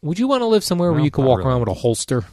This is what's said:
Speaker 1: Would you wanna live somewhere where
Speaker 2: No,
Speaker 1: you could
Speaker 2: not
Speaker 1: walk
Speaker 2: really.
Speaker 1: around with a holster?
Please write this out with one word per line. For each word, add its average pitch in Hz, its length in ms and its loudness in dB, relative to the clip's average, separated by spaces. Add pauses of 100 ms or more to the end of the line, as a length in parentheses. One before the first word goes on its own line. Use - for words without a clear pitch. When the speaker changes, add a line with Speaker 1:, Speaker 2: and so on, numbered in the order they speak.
Speaker 1:
Would 156 160 -6
you 247 120 0
wanna 247 180 0
live 220 160 2
somewhere 175 280 0
where 151 80 2
Speaker 2:
No, 151 60 2
Speaker 1:
you 139 60 0
could 139 120 -2
Speaker 2:
not 131 40 4
Speaker 1:
walk 123 120 4
Speaker 2:
really. 110 100 -2
Speaker 1:
around 127 100 0
with 110 100 -2
a 92 40 -2
holster? 117 600 -2